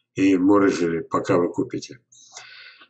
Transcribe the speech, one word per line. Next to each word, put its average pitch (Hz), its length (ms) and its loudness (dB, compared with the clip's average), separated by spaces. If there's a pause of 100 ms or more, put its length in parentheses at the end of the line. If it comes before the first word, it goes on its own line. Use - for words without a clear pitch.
(160)
и 95 220 2
морозили, 90 640 2
пока - 380 -2
вы 87 100 0
купите. - 520 -8 (920)